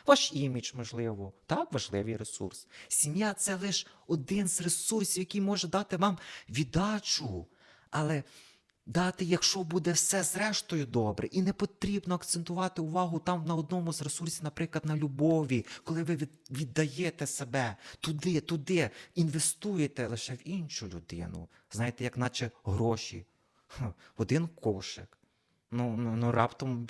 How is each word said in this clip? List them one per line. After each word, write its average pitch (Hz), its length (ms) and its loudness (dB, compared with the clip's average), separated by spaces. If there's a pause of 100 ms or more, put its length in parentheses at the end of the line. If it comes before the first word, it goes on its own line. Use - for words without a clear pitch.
ваш - 260 8
імідж, 135 420 -2
можливо, 113 580 -4 (140)
так, 208 260 -2
важливий 107 440 -2
ресурс. - 500 -8 (220)
Сім'я — 190 500 0
це 196 160 0
лише 185 320 -2 (200)
один 180 420 0
з - 120 0
ресурсів, 185 600 0
який 196 200 -2
може 196 280 0
дати 190 280 0
вам 185 220 4 (300)
віддачу, 156 1000 0 (440)
але 151 320 0 (640)
дати, 180 380 0
якщо 180 400 4
буде 170 280 2
все 190 300 4
зрештою 185 640 0
добре, 110 400 2
і 185 160 2
не 190 100 4
потрібно 196 640 -2
акцентувати 175 680 -2
увагу 170 360 0
там 175 260 0
на 165 100 0
одному 165 380 0
з 151 100 -6
ресурсів, 165 420 -4
наприклад, 160 400 -2
на 156 120 0
любові, 147 680 4 (180)
коли 165 180 0
ви 165 140 0
від-, 139 240 -6 (100)
віддаєте 151 760 -2
себе 123 500 -2 (240)
туди, 160 400 0
туди, 160 500 0 (240)
інвестуєте 160 920 0
лише 117 280 -6
в 120 140 -12
іншу 160 400 -6
людину, 85 600 -8 (220)
знаєте, 120 340 -2
як 123 120 -4
наче 120 340 -2 (140)
гроші, 104 600 0 (400)
хм, - 180 -6 (320)
в 117 60 -2
один 160 260 2
кошик. - 720 -4 (560)
Ну, 120 220 -2
ну, 113 200 0
ну, 117 160 4
раптом 120 580 0